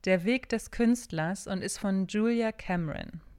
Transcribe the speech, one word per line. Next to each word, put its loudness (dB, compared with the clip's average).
Der 4
Weg 0
des -2
Künstlers 0
und -4
ist -4
von 0
Julia 2
Cameron. -4